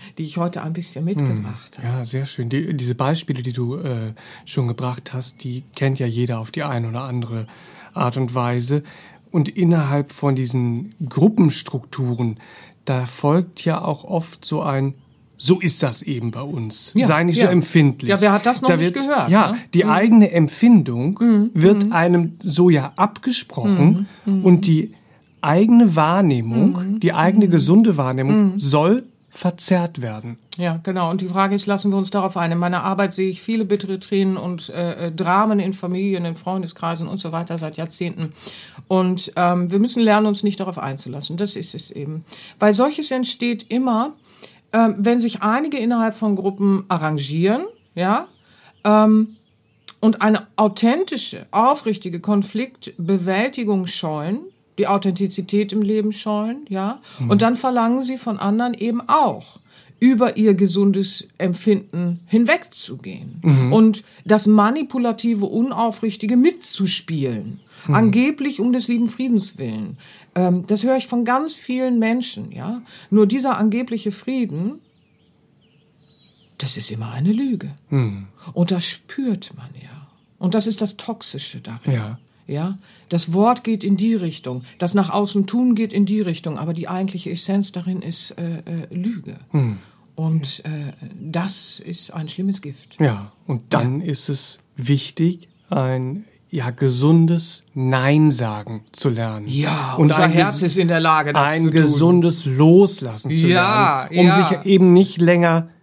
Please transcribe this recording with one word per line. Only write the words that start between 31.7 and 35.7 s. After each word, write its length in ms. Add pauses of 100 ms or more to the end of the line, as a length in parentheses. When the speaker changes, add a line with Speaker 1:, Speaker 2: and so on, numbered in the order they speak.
Speaker 1:
wir 80
uns 120
darauf 280
ein? 140
In 60
meiner 260
Arbeit 280
sehe 160
ich 140
viele 240
bittere 340
Tränen 380
und, 320
äh, 380
äh, 40
Dramen 480
in 140